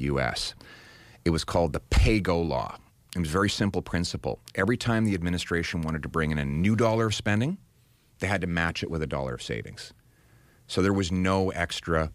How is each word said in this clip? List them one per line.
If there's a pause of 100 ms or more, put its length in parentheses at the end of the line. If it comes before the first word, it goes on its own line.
(100)
U
S. (720)
It
was
called
the (100)
PAY-GO
law. (400)
It
was
a
very
simple
principle. (140)
Every
time
the
administration
wanted
to
bring
in
a
new
dollar
of
spending, (640)
they
had
to
match
it
with
a
dollar
of
savings. (760)
So
there
was
no
extra